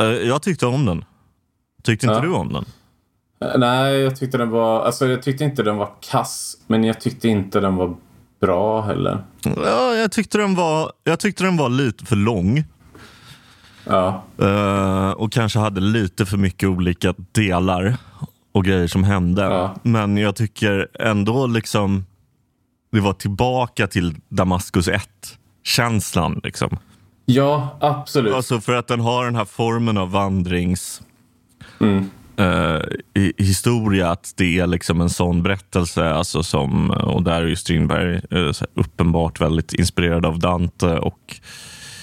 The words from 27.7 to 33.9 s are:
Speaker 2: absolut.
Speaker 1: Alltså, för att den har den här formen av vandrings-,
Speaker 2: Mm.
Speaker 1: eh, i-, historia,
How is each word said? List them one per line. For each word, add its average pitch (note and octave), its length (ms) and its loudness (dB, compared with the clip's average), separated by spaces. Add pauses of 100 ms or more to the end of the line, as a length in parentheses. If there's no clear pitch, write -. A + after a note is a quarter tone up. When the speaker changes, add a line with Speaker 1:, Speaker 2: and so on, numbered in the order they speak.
Speaker 2:
absolut. C#3 520 0
Speaker 1:
Alltså, B2+ 280 -2
för B2 140 -2
att A#2+ 120 -2
den A#2+ 120 0
har A#2+ 260 0
den A#2+ 100 -2
här A2 100 0
formen A#2 520 0
av F#2 140 -2
vandrings-, F#2 920 -2 (760)
Speaker 2:
Mm. G2 300 2 (260)
Speaker 1:
eh, F2 460 2 (320)
i-, G2 240 2
historia, G2 720 2